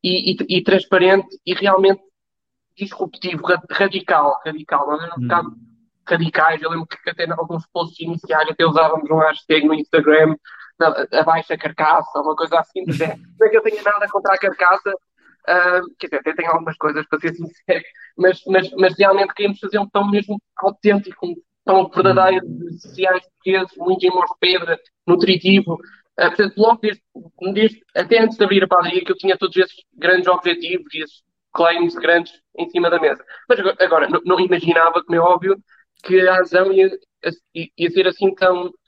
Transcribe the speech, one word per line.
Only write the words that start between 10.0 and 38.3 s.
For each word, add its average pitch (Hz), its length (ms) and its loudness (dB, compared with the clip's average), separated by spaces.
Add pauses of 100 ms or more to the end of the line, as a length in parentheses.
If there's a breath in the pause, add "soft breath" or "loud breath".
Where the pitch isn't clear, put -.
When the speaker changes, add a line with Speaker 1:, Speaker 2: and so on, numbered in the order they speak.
Speaker 1:
a, 156 400 0
a - 20 2
baixa 165 360 0
carcaça, 160 600 -2
uma 156 160 -4
coisa 165 240 -2
assim, 185 240 -10
de 165 80 -6
género. 160 260 -6 (100)
Speaker 2:
<laughs> - 100 -20
Speaker 1:
Não 220 80 4
é 208 40 4
que 220 60 2
eu 220 60 4
tenha 214 200 -4
nada 208 260 -2
contra 196 260 0
a 190 40 -2
carcaça, 190 540 0 (540 soft breath)
ah, 180 340 2 (180)
quer - 100 -12
dizer, 147 120 -4
até 160 140 -6
tenho 170 160 -4
algumas 165 260 -4
coisas 151 300 -4
para 151 140 -4
ser 170 140 -6
sincero, 165 500 -6 (320 loud breath)
mas, 185 300 2
mas, 185 260 0
mas 185 260 2
realmente 196 360 2
queríamos 202 260 -4
fazer 202 180 -6
um 202 100 -4
pão 202 220 -2
mesmo 202 300 -2 (180)
autêntico, 202 680 -2
um 175 80 -8 (300)
pão 190 260 2
verdadeiro, 185 560 2
Speaker 2:
Uhum. 165 240 -14
Speaker 1:
de 170 100 -18 (140)
cereais 185 280 0
portugueses, 190 540 -4
muito 180 300 -2
em 185 40 4
mãos 180 200 -2
de - 100 -12
pedra, 170 380 -2 (280)
nutritivo. 180 720 2 (380 loud breath)
Ah, 262 120 2
portanto, 202 280 -2
logo 226 240 4
desde, - 220 -6 (500)
desde, 220 280 0 (140)
até 220 280 2
antes 220 140 0
de 208 80 4
abrir 190 200 2
a 180 40 -8
padaria, 175 360 2
que 185 80 -4
eu 185 40 -2
tinha 190 200 0
todos 180 200 -4
esses 185 200 0 (200)
grandes 180 320 2
objetivos 175 680 -2
e 160 80 -10
esses - 200 -16 (300)
claims 170 420 0
grandes 170 380 0 (240)
em 170 140 -8
cima 170 200 0
da 165 100 0
mesa. 143 240 -2 (240 loud breath)
Mas 233 120 2
agora, 190 200 -2
agora, 165 280 2
não, 170 160 -2
não 180 160 -8
imaginava, 170 640 2
como 170 120 -4
é 165 40 2
óbvio, 175 360 2 (480 soft breath)
que 185 240 4
a 185 80 4
adesão 185 360 2
ia, 190 180 4 (640)
ia 170 360 -6
ser 185 160 0
assim 190 280 -2